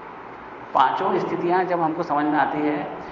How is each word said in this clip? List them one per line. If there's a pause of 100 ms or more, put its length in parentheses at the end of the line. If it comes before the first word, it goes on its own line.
(720)
पांचों
स्थितियां
जब
हमको
समझ
में
आती
है, (140)